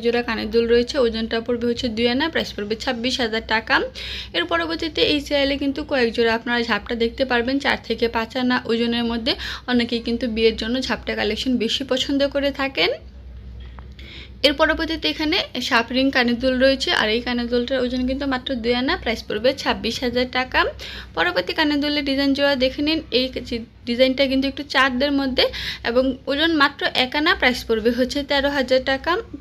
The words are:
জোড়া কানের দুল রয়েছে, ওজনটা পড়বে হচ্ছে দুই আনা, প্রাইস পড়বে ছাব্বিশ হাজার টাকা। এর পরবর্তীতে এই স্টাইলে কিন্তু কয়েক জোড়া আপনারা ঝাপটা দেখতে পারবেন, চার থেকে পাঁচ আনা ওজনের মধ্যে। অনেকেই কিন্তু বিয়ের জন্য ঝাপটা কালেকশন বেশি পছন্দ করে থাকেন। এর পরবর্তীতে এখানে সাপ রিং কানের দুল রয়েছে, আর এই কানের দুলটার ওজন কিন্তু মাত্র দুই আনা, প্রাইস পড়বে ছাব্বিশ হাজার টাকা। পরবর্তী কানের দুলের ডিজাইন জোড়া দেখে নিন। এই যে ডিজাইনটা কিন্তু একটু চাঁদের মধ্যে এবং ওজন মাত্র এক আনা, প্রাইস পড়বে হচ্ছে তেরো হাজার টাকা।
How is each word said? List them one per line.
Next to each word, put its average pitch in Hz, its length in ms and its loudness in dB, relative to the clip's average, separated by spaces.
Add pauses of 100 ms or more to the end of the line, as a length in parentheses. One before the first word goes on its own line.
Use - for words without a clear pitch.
জোড়া 233 240 2
কানের 214 260 -4
দুল 233 180 6
রয়েছে, 240 320 4
ওজনটা 226 320 0 (100)
পড়বে 240 240 -2
হচ্ছে 240 160 -2 (100)
দুই 233 180 2
আনা, 285 180 2
প্রাইস 220 240 -2
পড়বে 208 180 -4 (100)
ছাব্বিশ 254 380 -2
হাজার 226 300 -2
টাকা। 220 220 0 (640)
এর 339 160 0
পরবর্তীতে 330 480 -2 (120)
এই 302 120 2
স্টাইলে 277 380 2
কিন্তু 277 180 -2 (100)
কয়েক 254 260 2
জোড়া 233 220 4
আপনারা 240 300 0
ঝাপটা 214 340 -2
দেখতে 233 280 0
পারবেন, 247 340 2
চার 226 140 2 (100)
থেকে 233 180 0 (100)
পাঁচ 226 140 -2 (120)
আনা 247 140 2 (140)
ওজনের 233 400 0
মধ্যে। 233 220 -2 (380)
অনেকেই 233 360 2
কিন্তু 233 180 -2 (100)
বিয়ের 226 260 4
জন্য 226 140 -2 (120)
ঝাপটা - 320 -4
কালেকশন 220 340 0 (100)
বেশি 233 280 -2
পছন্দ 269 300 0 (140)
করে 277 160 0 (100)
থাকেন। 311 300 0 (1600)
এর 294 140 4
পরবর্তীতে 311 520 0
এখানে 311 240 -2 (320)
সাপ 240 260 2
রিং 262 200 4
কানের 240 280 2
দুল 262 120 2 (100)
রয়েছে, 269 260 4 (100)
আর 214 140 2
এই 240 120 0
কানের 240 260 -2
দুলটার 247 320 0
ওজন 247 260 -2
কিন্তু 269 140 -4 (100)
মাত্র 247 140 -4 (140)
দুই 233 180 2
আনা, 285 220 0
প্রাইস 226 260 -2
পড়বে 220 220 2 (120)
ছাব্বিশ 226 420 -2
হাজার 247 220 0 (100)
টাকা। 262 240 0 (560)
পরবর্তী 359 420 0
কানের 294 240 4
দুলের 294 280 0
ডিজাইন 277 260 2
জোড়া 285 180 4 (100)
দেখে 262 220 0
নিন। 320 120 2 (200)
এই 254 80 0 (220)
যে 247 80 -4 (320)
ডিজাইনটা 262 440 4
কিন্তু 269 200 2
একটু 294 100 -8 (100)
চাঁদের 269 480 4
মধ্যে 269 240 2 (460)
এবং 247 140 4 (260)
ওজন 311 220 2 (100)
মাত্র 285 200 2 (220)
এক 254 140 -6
আনা, 311 220 4
প্রাইস 247 280 2
পড়বে 220 300 2
হচ্ছে 254 200 0 (120)
তেরো 285 260 2
হাজার 262 240 2 (100)
টাকা। 269 200 -2 (300)